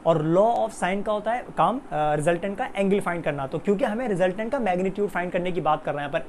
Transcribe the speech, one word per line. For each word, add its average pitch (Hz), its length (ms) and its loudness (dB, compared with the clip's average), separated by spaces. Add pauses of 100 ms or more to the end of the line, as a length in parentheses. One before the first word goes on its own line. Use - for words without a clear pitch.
और 165 240 4
law 196 200 6 (100)
of 220 160 -2
sine 196 300 -2
का 220 60 0
होता 208 200 -2
है 247 140 -2 (120)
काम, 196 220 4
अ, - 20 -10 (340)
resultant 175 420 0
का 262 180 -4
angle 196 240 4
find 175 240 -4
करना। 139 240 -2
तो 156 120 -4
क्योंकि 202 260 2
हमें 226 220 -2
resultant 190 440 0
का 190 80 0
magnitude 190 500 0
find 175 220 -4
करने 180 200 -2
की 170 100 -4
बात 151 220 2
कर 147 120 -4
रहे 143 100 -4
हैं 139 60 -6
पर 160 180 -4